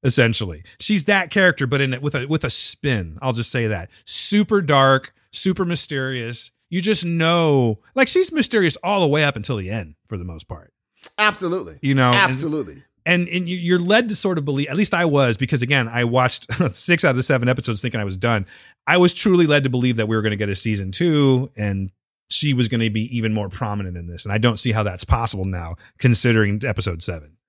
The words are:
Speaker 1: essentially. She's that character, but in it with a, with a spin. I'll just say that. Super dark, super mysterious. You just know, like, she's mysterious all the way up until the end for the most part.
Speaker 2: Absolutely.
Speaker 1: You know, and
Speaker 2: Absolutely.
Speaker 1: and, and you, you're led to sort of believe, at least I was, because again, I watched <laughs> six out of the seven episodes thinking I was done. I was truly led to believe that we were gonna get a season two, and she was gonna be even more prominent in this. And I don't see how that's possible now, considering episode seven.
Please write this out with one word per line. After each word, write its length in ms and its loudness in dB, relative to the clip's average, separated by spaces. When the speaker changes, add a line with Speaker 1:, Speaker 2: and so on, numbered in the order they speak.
Speaker 1:
essentially. 600 0
She's 240 0
that 260 0
character, 360 2
but 160 0
in 100 0
it 80 -6
with 140 -4
a, 120 -2
with 180 -2
a 60 -4
spin. 720 -4
I'll 140 -2
just 160 -4
say 160 -2
that. 240 -4
Super 560 2
dark, 500 4
super 360 -2
mysterious. 840 -6
You 100 -2
just 240 0
know, 720 2
like, 140 4
she's 240 2
mysterious 440 2
all 260 0
the 60 4
way 140 2
up 140 0
until 220 -4
the 120 -6
end 260 -8
for 80 -8
the 80 -8
most 240 -12
part. 240 -16
Speaker 2:
Absolutely. 640 -2
Speaker 1:
You 120 2
know, 160 4
and 200 4
Speaker 2:
Absolutely. 520 -6
Speaker 1:
and, 220 2
and 180 -4
you, 120 -4
you're 200 0
led 300 2
to 80 -2
sort 220 -2
of 80 -4
believe, 220 -2
at 80 -4
least 180 0
I 100 0
was, 320 2
because 240 -2
again, 280 0
I 160 -2
watched 420 0
<laughs> 120 0
six 300 0
out 60 4
of 60 0
the 60 -2
seven 280 0
episodes 320 -2
thinking 180 -4
I 40 -4
was 120 -6
done. 300 0
I 100 2
was 160 6
truly 340 4
led 180 2
to 60 0
believe 260 0
that 120 0
we 80 0
were 60 0
gonna 140 0
get 120 -4
a 80 -4
season 340 -4
two, 640 2
and 360 -4
she 240 2
was 140 2
gonna 220 0
be 240 -4
even 200 0
more 160 -4
prominent 480 -6
in 80 -12
this. 180 -10
And 80 -4
I 60 0
don't 200 2
see 140 -2
how 120 0
that's 200 -6
possible 400 -2
now, 320 -6
considering 680 4
episode 380 -4
seven. 340 -10